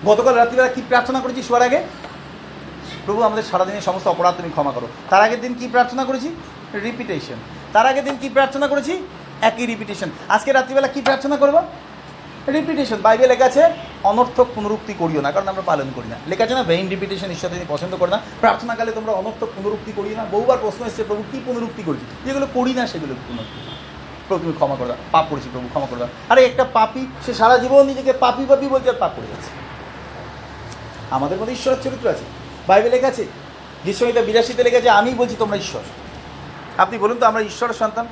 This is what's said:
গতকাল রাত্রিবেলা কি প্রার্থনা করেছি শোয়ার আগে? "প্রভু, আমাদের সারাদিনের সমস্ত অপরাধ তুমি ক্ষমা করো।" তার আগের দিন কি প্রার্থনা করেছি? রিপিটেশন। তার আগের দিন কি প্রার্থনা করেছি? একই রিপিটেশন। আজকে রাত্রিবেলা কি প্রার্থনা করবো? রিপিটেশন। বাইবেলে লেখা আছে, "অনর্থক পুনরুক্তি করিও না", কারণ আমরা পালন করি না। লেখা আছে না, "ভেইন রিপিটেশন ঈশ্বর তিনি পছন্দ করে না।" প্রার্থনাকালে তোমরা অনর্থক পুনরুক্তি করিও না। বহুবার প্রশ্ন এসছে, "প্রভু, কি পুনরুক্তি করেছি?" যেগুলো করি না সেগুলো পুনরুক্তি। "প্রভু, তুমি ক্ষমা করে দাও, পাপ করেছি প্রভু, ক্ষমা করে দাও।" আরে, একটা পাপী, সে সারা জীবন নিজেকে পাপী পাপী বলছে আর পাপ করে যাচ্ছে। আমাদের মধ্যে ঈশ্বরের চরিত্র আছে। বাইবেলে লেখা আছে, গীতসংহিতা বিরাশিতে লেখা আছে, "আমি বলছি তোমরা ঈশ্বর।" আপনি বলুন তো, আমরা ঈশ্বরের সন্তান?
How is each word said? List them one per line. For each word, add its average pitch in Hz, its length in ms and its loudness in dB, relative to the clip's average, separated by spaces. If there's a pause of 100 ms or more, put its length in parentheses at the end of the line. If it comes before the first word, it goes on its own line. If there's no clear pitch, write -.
গতকাল 233 300 6
রাত্রিবেলা 240 340 4
কি 254 200 -4
প্রার্থনা 247 320 2
করেছি 254 220 -6
শোয়ার 240 200 2
আগে? 262 200 4 (1200)
"প্রভু, 208 180 0
আমাদের 220 200 2
সারাদিনের 190 380 -2
সমস্ত 185 280 -2
অপরাধ 175 280 2
তুমি 170 140 -6
ক্ষমা 143 220 0
করো।" 120 160 -6 (220)
তার 190 120 8
আগের 220 180 2
দিন 247 140 -6
কি 240 140 -8
প্রার্থনা 247 360 2
করেছি? 262 240 -4 (460)
রিপিটেশন। 202 600 -6 (360)
তার 220 140 6
আগের 262 180 2
দিন 277 160 -4
কি 269 80 -6
প্রার্থনা 269 400 2
করেছি? 285 380 -2 (340)
একই 226 260 2
রিপিটেশন। 202 440 -6 (180)
আজকে 220 240 2
রাত্রিবেলা 262 360 4
কি 277 140 -4
প্রার্থনা 269 340 0
করবো? 285 260 6 (880)
রিপিটেশন। 285 540 0
বাইবেলে 226 260 6
লেখা 254 160 6
আছে, 269 240 6 (360)
"অনর্থক 247 500 4
পুনরুক্তি 214 440 -4
করিও 160 220 0
না", 139 120 0
কারণ 190 160 0
আমরা 190 180 -4
পালন 147 280 0
করি 117 140 -10
না। 113 80 -10 (100)
লেখা 190 180 0
আছে 233 100 -2
না, 262 80 2
"ভেইন 185 260 0
রিপিটেশন 190 420 -6
ঈশ্বর 170 200 -6
তিনি 180 180 -8
পছন্দ 170 280 -6
করে 175 140 2
না।" 214 100 0 (200)
প্রার্থনাকালে 226 520 0
তোমরা 220 200 -4
অনর্থক 196 340 -4 (100)
পুনরুক্তি 208 400 -6
করিও 208 200 -6
না। 226 80 -6
বহুবার 226 360 2
প্রশ্ন 220 260 -4
এসছে, 220 180 -4
"প্রভু, 208 280 -4
কি 269 140 -8
পুনরুক্তি 233 360 -6
করেছি?" 131 240 -4 (180)
যেগুলো 269 300 -2
করি 247 200 2
না 247 120 0
সেগুলো 147 280 -6 (140)
পুনরুক্তি। 113 420 -12 (580)
"প্রভু, 175 140 -2
তুমি 165 100 -4
ক্ষমা 139 240 0
করে 127 120 -6
দাও, 120 80 -4 (160)
পাপ 156 180 4
করেছি 131 220 -6
প্রভু, 123 160 -8
ক্ষমা 139 180 -4
করে 120 120 -8
দাও।" 120 100 -4 (200)
আরে, 254 160 8
একটা 247 200 2
পাপী, 247 420 0 (200)
সে 247 80 -4
সারা 233 240 6
জীবন 269 280 6
নিজেকে 262 260 0
পাপী 254 360 2
পাপী 277 180 4
বলছে 262 220 2
আর 247 100 2
পাপ 170 180 0
করে - 100 -12
যাচ্ছে। - 240 -12 (1600)
আমাদের 139 280 -2
মধ্যে 220 140 -4
ঈশ্বরের 262 300 -2
চরিত্র 240 260 -2
আছে। - 160 -2 (420)
বাইবেলে 220 300 6
লেখা 254 120 4
আছে, 240 180 -4 (580)
গীতসংহিতা 226 380 2
বিরাশিতে 233 400 2
লেখা 240 160 4
আছে, 233 120 6
"আমি 220 240 6
বলছি 240 240 -2
তোমরা 202 180 0
ঈশ্বর।" - 240 -6 (1000)
আপনি 190 200 2
বলুন 214 200 0
তো, 233 80 4
আমরা 220 140 4
ঈশ্বরের 220 340 -4
সন্তান? 226 380 -2